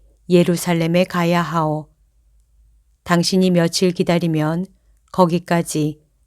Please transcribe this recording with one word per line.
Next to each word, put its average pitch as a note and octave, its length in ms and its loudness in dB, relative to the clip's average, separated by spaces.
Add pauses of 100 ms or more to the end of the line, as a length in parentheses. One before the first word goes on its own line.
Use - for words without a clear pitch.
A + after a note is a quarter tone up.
(300)
예루살렘에 F3 760 2
가야 F3 360 0
하오. D#3 480 -4 (1120)
당신이 F#3 480 0
며칠 E3+ 400 0
기다리면 E3 760 -2 (460)
거기까지 E3+ 880 0 (240)